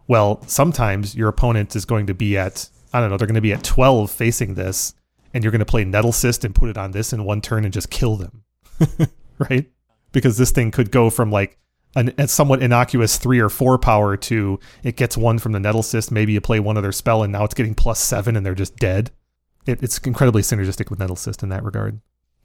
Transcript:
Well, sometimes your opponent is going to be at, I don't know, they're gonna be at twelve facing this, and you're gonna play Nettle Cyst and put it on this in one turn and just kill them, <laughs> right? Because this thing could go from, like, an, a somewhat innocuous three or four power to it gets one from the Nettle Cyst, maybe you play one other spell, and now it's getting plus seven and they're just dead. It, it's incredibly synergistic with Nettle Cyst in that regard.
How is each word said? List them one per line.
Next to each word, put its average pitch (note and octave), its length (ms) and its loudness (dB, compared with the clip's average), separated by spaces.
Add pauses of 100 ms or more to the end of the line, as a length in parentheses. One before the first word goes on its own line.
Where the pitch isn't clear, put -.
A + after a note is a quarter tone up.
Well, G#2+ 380 2
sometimes G#2 680 0
your A2 140 0
opponent A2 480 0
is G2 100 -6
going G#2 220 -2
to F#2+ 60 -2
be G2+ 220 0
at, F#2+ 320 -4 (240)
I B2 80 2
don't A2+ 80 2
know, G2 80 -2
they're G#2 120 -2
gonna A2 120 2
be G#2+ 140 2
at - 80 -8
twelve B2+ 480 4
facing A2+ 440 -2
this, F#2+ 400 -6 (380)
and A#2+ 120 -4
you're G#2+ 80 0
gonna G#2+ 120 2
play A2 200 2
Nettle G#2+ 280 0
Cyst A#2+ 320 0
and G2+ 100 -4
put - 140 6
it G#2 80 -6
on F#2+ 140 -8
this G2+ 240 -6
in G#2+ 100 -4
one G#2 160 -2
turn G#2+ 240 -2
and G2 80 -2
just - 160 -6
kill A2 280 0
them, F#2 260 -12 (560)
<laughs> - 400 -4
right? C3+ 320 -2 (420)
Because A#2+ 240 2
this A#2+ 140 2
thing A2+ 200 2
could G#2+ 200 0
go A#2 180 4
from, A2 220 0
like, G2+ 280 -2 (360)
an, B2 240 0
a C#3+ 100 2
somewhat C3+ 340 2
innocuous A#2+ 540 2
three B2 220 2
or G#2+ 100 4
four B2+ 300 2
power G#2 380 2
to G2+ 420 -2 (240)
it A#2+ 140 -4
gets - 200 -2
one A2+ 220 2
from A2 140 -4
the G2+ 80 -2
Nettle G#2+ 220 0
Cyst, - 280 -2
maybe G#2+ 220 0
you G2+ 80 2
play A2 200 0
one G#2+ 160 0
other G2 160 -2
spell, A2+ 300 0
and G2+ 100 -2
now G2+ 120 -2
it's G#2 100 -4
getting A2 200 -2
plus - 260 2
seven A2 360 -2
and G2 80 -2
they're F#2 100 -2
just F#2+ 220 -6
dead. G#2+ 340 0 (560)
It, B2 160 -4
it's - 160 -4
incredibly A#2+ 440 2
synergistic G2 480 -4
with F#2+ 80 -10
Nettle F#2 180 -6
Cyst - 260 -10
in G2 80 -8
that F#2+ 140 -6
regard. G#2 360 -6 (440)